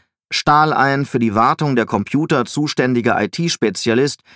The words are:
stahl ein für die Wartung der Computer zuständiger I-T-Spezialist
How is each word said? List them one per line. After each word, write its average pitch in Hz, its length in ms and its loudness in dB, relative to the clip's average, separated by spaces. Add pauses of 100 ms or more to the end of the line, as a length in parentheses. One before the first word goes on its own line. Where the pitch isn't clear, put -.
(320)
stahl 151 420 2
ein 139 320 0
für - 140 -2
die 110 160 0
Wartung 139 400 2
der 113 100 2
Computer 135 600 -2
zuständiger 127 760 0
I-T-Spezialist 120 1000 -2 (140)